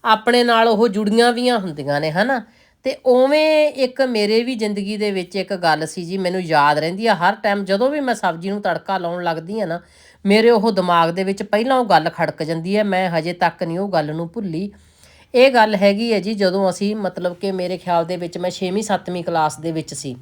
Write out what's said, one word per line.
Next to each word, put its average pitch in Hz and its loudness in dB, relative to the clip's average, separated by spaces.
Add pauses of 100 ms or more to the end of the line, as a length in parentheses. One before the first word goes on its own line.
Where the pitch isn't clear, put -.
ਆਪਣੇ 240 4
ਨਾਲ 233 4
ਉਹ 226 2
ਜੁੜੀਆਂ 214 2
ਵੀਆਂ 247 0
ਹੁੰਦੀਆਂ 147 -4
ਨੇ, 156 -2
ਹਨਾ? 226 0 (420)
ਤੇ 269 -4
ਉਵੇਂ 302 4
ਇੱਕ 254 -2
ਮੇਰੇ 226 0
ਵੀ 254 -4
ਜ਼ਿੰਦਗੀ 208 -4
ਦੇ 208 -2
ਵਿੱਚ 185 -6
ਇੱਕ 190 -4
ਗੱਲ 160 0
ਸੀ 175 -10
ਜੀ, 175 -6
ਮੈਨੂੰ 185 -2
ਯਾਦ 151 4
ਰਹਿੰਦੀ 185 -2
ਆ 208 4
ਹਰ 180 0
ਟਾਈਮ। 202 -2
ਜਦੋਂ 196 0
ਵੀ 294 -2
ਮੈਂ 254 -2
ਸਬਜ਼ੀ 175 -4
ਨੂੰ 202 -6
ਤੜਕਾ 190 -4
ਲਾਉਣ 175 -6
ਲੱਗਦੀ 165 -6
ਆ 202 -2
ਨਾ, 165 -6 (460)
ਮੇਰੇ 220 6
ਉਹ 226 4
ਦਿਮਾਗ 175 2
ਦੇ 185 -4
ਵਿੱਚ 196 -4
ਪਹਿਲਾਂ 233 0
ਉਹ 247 2
ਗੱਲ 165 4
ਖੜਕ 160 -4
ਜਾਂਦੀ 165 -2
ਹੈ। 214 2
ਮੈਂ 190 0
ਹਜੇ 165 -2
ਤੱਕ 175 -2
ਨਹੀਂ 165 -4
ਉਹ 202 -4
ਗੱਲ 156 -2
ਨੂੰ 170 -6
ਭੁੱਲੀ। 196 -6 (640)
ਇਹ 254 8
ਗੱਲ 220 4
ਹੈਗੀ 202 2
ਹੈ 202 2
ਜੀ, 202 -4
ਜਦੋਂ 196 0
ਅਸੀਂ, 202 -4
ਮਤਲਬ 185 -6
ਕਿ 196 -6
ਮੇਰੇ 185 -4
ਖਿਆਲ 170 0
ਦੇ 180 -6
ਵਿੱਚ 170 -8
ਮੈਂ 180 -4
ਛੇਵੀਂ 185 -4
ਸੱਤਵੀਂ 180 -4
ਕਲਾਸ 156 -2
ਦੇ 160 -6
ਵਿੱਚ 160 -6
ਸੀ। 135 -10